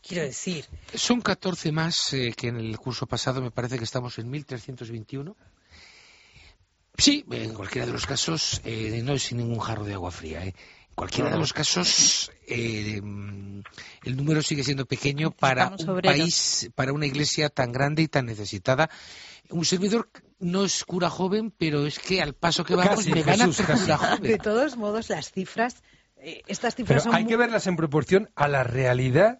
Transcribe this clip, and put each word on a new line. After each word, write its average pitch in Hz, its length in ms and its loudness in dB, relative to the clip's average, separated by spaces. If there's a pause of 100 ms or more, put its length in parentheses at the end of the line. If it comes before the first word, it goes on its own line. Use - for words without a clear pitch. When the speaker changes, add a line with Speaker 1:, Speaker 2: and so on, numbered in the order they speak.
Speaker 1:
Quiero 180 220 -6
decir 151 400 -6 (300)
Speaker 2:
Son 240 260 2
catorce 185 520 -2
más, 160 400 0
eh, 127 240 -2
que 123 120 -4
en 120 80 -4
el 110 220 -6
curso 123 280 -6
pasado, 127 360 -2
me 123 80 -6
parece 123 280 -4
que 113 60 -4
estamos 123 340 -6
en 117 120 -8
mil 143 160 -8
trescientos 120 440 -12
veintiuno. 135 460 -10 (1600)
Sí, 285 340 4
en 113 240 -6
cualquiera 110 320 -6
de 120 60 -4
los 120 140 -4
casos, - 580 -2
eh, 110 400 -4
no 139 80 -2
es 131 100 0
sin 120 160 -4
ningún 117 220 -2
jarro 107 240 -4
de 104 100 -6
agua 90 160 -6
fría, 80 340 -10
eh. 95 100 -8 (340)
En - 60 -20
cualquiera - 360 -2
de - 60 0
Speaker 3:
No. 165 60 2
Speaker 2:
los 147 100 -2
casos, - 800 2 (160)
eh, 107 520 -4
mm, 101 600 -10 (440)
el 127 120 -4
número 147 260 2
sigue 143 220 -2
siendo 135 200 -2
pequeño 143 460 -2
para 131 340 4
Speaker 4:
Estamos 175 200 -4
Speaker 2:
un 190 60 -2
Speaker 4:
obreros. 175 280 4
Speaker 2:
país, - 560 0
para 135 180 0
una 147 140 0
iglesia 147 440 0
tan 123 200 0
grande 143 320 2
y 160 60 4
tan 131 180 0
necesitada. 110 640 0 (600)
Un 165 140 0
servidor 196 460 2 (300)
no 185 240 2
es - 200 -2
cura 175 240 0
joven, 190 480 0
pero 147 300 2
es 147 140 -6
que 190 200 0
al 147 140 -2
paso 170 300 0
que 180 100 0
vamos 185 220 6
Speaker 3:
Casi, 196 160 0
Speaker 2:
me 165 100 4
van 170 200 6
a - 20 8
Speaker 3:
Jesús, 175 160 4
Speaker 2:
hacer 185 60 2
Speaker 3:
casi. 165 180 4
Speaker 2:
cura 151 140 4
joven. - 240 0 (100)
Speaker 1:
De 208 60 2
todos 247 380 0
modos, 214 320 -4
las 160 220 -6
cifras, 226 460 -4 (400)
eh, - 320 -16
estas 226 260 -4
cifras 135 300 4
Speaker 3:
Pero 226 80 2
Speaker 1:
son - 20 6
Speaker 3:
hay 226 80 6
Speaker 1:
mu- 220 80 0
Speaker 3:
que 226 60 2
verlas 226 320 2
en 180 80 0
proporción 160 580 2
a 147 140 2
la 135 160 2
realidad 131 760 4